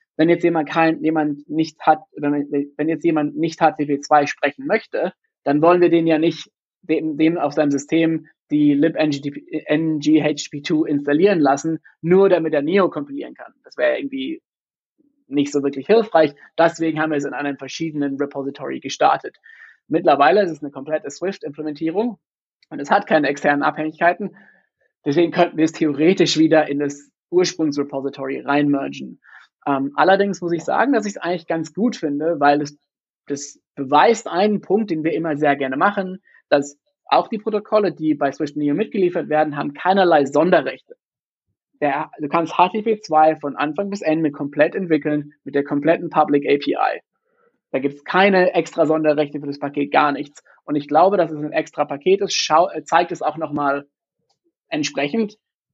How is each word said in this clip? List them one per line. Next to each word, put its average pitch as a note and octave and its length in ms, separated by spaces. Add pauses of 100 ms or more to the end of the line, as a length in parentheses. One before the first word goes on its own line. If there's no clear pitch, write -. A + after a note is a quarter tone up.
(180)
wenn D#3+ 100
jetzt E3+ 160
jemand E3 240
kein, D#3+ 360
jemand D3+ 440
nicht D#3 340
hat, D#3 180 (180)
wenn, C#3+ 320 (260)
wenn D#3 140
jetzt D#3+ 160
jemand D3+ 320
nicht E3 240
H D#3 120
T D3+ 120
T D3 100
P C#3+ 60
zwei D3 240
sprechen C#3 400
möchte, F#3+ 480 (300)
dann D3 180
wollen F3 200
wir E3+ 80
den E3 180
ja D#3+ 100
nicht D#3+ 320 (320)
dem, D#3 340
dem D#3+ 220
auf C#3+ 160
seinem D3+ 180
System D#3+ 540 (240)
die D3 240
lib D#3 220
N D3+ 1040
G D#3 240
H D3+ 100
T - 160
P C#3+ 120
two D#3 220
installieren D3+ 560
lassen, D3 400 (220)
nur F#3+ 260
damit E3 280
er C#3+ 80
Neo F3+ 260
kompilieren C#3+ 460
kann. - 180 (100)
Das - 140
wäre C3+ 220
irgendwie C3+ 420 (920)
nicht C#3+ 200
so C#3+ 100
wirklich C#3 240
hilfreich. E3+ 480 (240)
Deswegen D#3+ 400
haben D#3 120
wir D3 60
es C#3+ 60
in C3+ 100
einem C#3 240
verschiedenen C#3+ 600
Repository C3+ 640
gestartet. - 560 (500)
Mittlerweile D#3+ 560
ist F3 80
es D3 100
eine C#3+ 100
komplette D3+ 380
Swift-Implementierung E3 1080 (520)
und C#3 120
es C#3+ 100
hat G3+ 160
keine D#3 220
externen C#3+ 340
Abhängigkeiten. D#3 720 (680)
Deswegen D3+ 260
könnten E3+ 240
wir D#3 80
es D#3 80
theoretisch D#3 640
wieder D#3 300
in C#3+ 120
das C#3+ 320 (180)
Ursprungsrepository C#3+ 1120
reinmergen. C#3 800 (440)
Ähm, C#3 300
allerdings F#3+ 460
muss F3 100
ich E3 140
sagen, A#3 260
dass A3 140
ich G3+ 80
es - 80
eigentlich F3 260
ganz E3 260
gut A3 220
finde, D3+ 460
weil C#3+ 200
es, C#3+ 160 (500)
das C#3+ 300 (180)
beweist D3+ 520
einen F#3+ 320
Punkt, G#3 320
den D#3 140
wir E3 80
immer D#3+ 240
sehr D3 180
gerne C3+ 220
machen, F#3+ 420 (300)
dass C#3+ 280 (280)
auch E3+ 240
die A3+ 80
Protokolle, G#3 560
die D#3 220
bei C#3+ 180
Swift D3 240
Neo D3 160
mitgeliefert F3 560
werden, D3+ 260
haben C#3+ 180
keinerlei F3 520
Sonderrechte. D3 720 (840)
Der, D3 380
du D3 100
kannst E3 280
H F3+ 120
T G#3+ 140
T A3 120
P G#3+ 60
zwei D#3 340
von C#3+ 200
Anfang D#3 340
bis G3+ 140
Ende D#3 280
komplett D3 440
entwickeln D3 580 (100)
mit C#3 120
der C#3+ 80
kompletten D#3+ 480
Public D3 340
A C#3+ 120
P C#3+ 160
I. G2 280 (680)
Da C3+ 80
gibt's C#3 240
keine F#3 500
extra E3+ 320
Sonderrechte D3+ 540
für C#3+ 80
das C#3+ 100
Paket, C#3+ 340
gar C#3+ 200
nichts. C#3+ 320 (200)
Und D3+ 120
ich C#3+ 120
glaube, F3+ 300
dass D#3+ 140
es D3+ 80
ein D3+ 120
extra D#3 340
Paket F#3 360
ist, G3 140
schau-, E3 340
äh, D#3 140
zeigt F3 280
es D#3 120
auch D3+ 120
nochmal C#3+ 520 (800)
entsprechend. D3+ 680 (360)